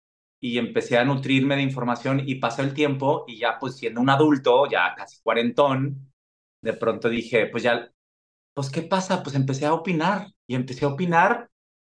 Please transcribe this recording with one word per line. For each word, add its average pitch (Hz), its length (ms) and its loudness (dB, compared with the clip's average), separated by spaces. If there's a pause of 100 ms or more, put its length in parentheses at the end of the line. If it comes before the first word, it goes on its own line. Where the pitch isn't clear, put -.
(400)
y 120 180 -4
empecé 117 400 0
a 123 60 4
nutrirme 135 520 2
de 139 60 0
información 131 640 -2
y 135 120 -4
pasó 123 260 -2
el 135 120 -4
tiempo 139 520 0
y 113 120 -16
ya, 117 200 -2
pues, 127 180 -8
siendo 117 240 -4
un 135 100 4
adulto, 139 580 4
ya 90 280 0
casi - 260 -16
cuarentón, 131 880 0 (500)
de 110 120 -2
pronto 113 340 -2
dije, 113 380 0
pues 117 180 -6
ya, 120 260 0 (640)
pues, 135 160 -6
¿qué 165 120 -4
pasa? 190 400 -2
Pues 139 140 -8
empecé 135 300 0
a 156 80 2
opinar 175 540 -2 (180)
y 120 80 -6
empecé 127 300 -4
a 143 40 2
opinar 175 640 2 (420)